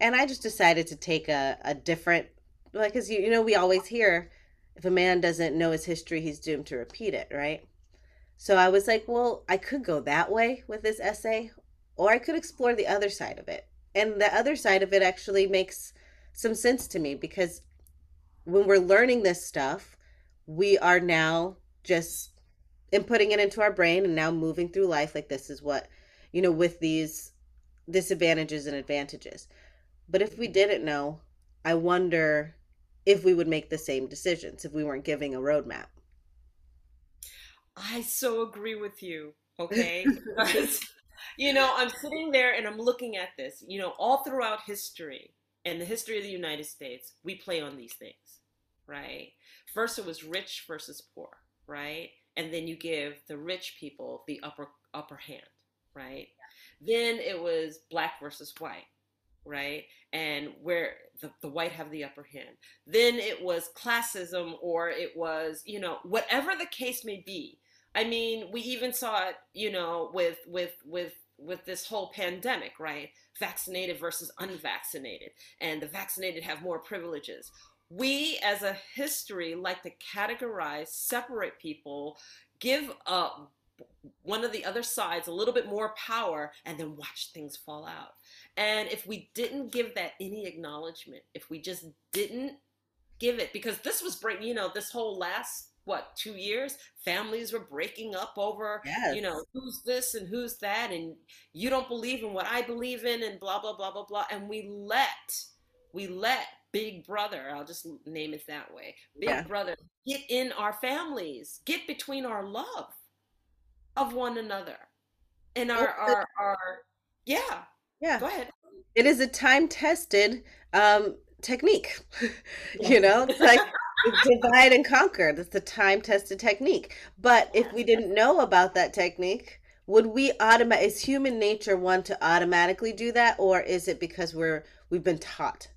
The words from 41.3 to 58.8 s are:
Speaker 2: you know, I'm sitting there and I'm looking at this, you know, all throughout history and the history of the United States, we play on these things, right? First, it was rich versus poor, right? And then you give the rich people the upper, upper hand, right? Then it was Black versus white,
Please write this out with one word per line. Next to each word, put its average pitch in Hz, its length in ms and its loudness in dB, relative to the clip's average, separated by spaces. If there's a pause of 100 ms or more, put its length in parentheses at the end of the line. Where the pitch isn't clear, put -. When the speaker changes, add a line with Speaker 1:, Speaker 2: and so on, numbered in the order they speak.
Speaker 2:
you 277 160 0
know, 269 240 6
I'm 247 140 0
sitting 311 420 -8
there 254 220 6
and 226 120 -4
I'm 214 120 -8
looking 240 380 -2
at 185 200 -8
this, 139 300 -14
you 196 140 -8
know, 180 180 -6
all 254 260 4
throughout 240 420 -4
history 170 680 -12 (300)
and 170 160 -6
the 175 40 -8
history 220 340 -6
of 202 60 -8
the 202 60 -12
United 156 360 -8
States, - 480 -16 (100)
we 185 120 -10
play 175 240 -6
on 143 160 -10
these 120 180 -18
things, - 460 -20 (460)
right? 143 420 -14 (440)
First, 226 260 -4
it 214 60 -10
was 165 200 -12
rich 185 420 -10
versus 151 340 -14 (140)
poor, - 140 -18 (380)
right? 147 440 -12 (260)
And 160 160 -6
then 165 140 -6
you 165 100 -8
give 151 380 -6 (140)
the 151 100 -12
rich 180 400 -10
people 127 480 -14
the 147 160 -10
upper, 147 260 -14 (240)
upper 147 240 -16
hand, - 300 -18 (480)
right? 135 340 -16 (520)
Then 233 380 0
it 185 220 -6
was 160 400 -4 (100)
Black 160 300 -4
versus 143 380 -16
white, 113 280 -14 (580)